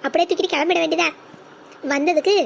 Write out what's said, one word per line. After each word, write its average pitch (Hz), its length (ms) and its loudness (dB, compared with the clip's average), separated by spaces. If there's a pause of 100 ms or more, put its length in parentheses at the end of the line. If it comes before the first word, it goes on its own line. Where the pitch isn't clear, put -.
அப்படியே 339 220 0
தூக்கிட்டு 359 260 -2
கிளம்பிட 330 280 0
வேண்டியதா. 330 280 0 (800)
வந்ததுக்கு 311 440 2 (100)